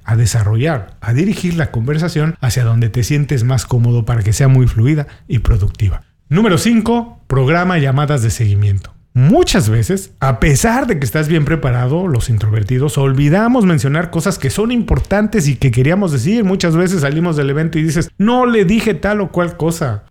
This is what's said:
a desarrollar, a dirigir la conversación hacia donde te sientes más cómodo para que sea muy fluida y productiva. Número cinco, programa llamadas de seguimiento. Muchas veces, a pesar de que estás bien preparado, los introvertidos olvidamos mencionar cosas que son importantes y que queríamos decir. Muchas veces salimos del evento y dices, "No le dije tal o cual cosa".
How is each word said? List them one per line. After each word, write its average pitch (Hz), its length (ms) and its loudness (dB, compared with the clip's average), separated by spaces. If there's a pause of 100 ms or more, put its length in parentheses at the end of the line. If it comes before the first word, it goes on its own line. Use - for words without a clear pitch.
a 113 120 0
desarrollar, 113 840 0
a 113 140 -4
dirigir 170 400 -2
la 165 160 -2
conversación 156 720 -2
hacia 123 220 0
donde 113 260 0
te 117 140 -2
sientes 143 400 0
más 127 200 0
cómodo 120 400 0
para 113 180 -2
que 107 120 0
sea 139 140 2
muy 127 180 4
fluida 139 400 0 (220)
y 135 100 0
productiva. 98 640 0 (260)
Número 180 300 2
cinco, 226 720 0
programa 165 500 0
llamadas 139 440 0
de 117 80 0
seguimiento. 101 640 0 (220)
Muchas 165 560 4
veces, 117 400 -2 (100)
a 135 200 0
pesar 226 460 2
de 202 120 -2
que 135 80 -4
estás 156 200 -2
bien 156 200 0
preparado, 139 600 -2
los 127 220 -2
introvertidos 110 720 0
olvidamos 151 640 2
mencionar 165 460 0
cosas 170 280 -4
que 135 120 -4
son 226 220 -2
importantes 202 760 0
y 135 80 0
que 135 140 2
queríamos 156 420 0
decir. 180 320 0
Muchas 180 320 0
veces 180 240 0
salimos 156 340 -2
del 147 140 -2
evento 160 300 -2
y 156 40 0
dices, 160 360 -2
"No 247 260 2
le 226 220 2
dije 214 260 0
tal 202 300 -2
o 175 80 -6
cual 175 260 -4
cosa". 151 540 -4